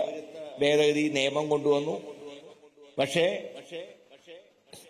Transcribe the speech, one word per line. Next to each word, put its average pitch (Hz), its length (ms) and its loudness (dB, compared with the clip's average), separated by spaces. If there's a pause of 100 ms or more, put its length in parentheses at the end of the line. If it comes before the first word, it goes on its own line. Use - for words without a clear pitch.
(600)
ഭേദഗതി 147 440 4 (140)
നിയമം 139 340 0
കൊണ്ടുവന്നു, 147 420 2 (1040)
പക്ഷേ 139 280 0 (1600)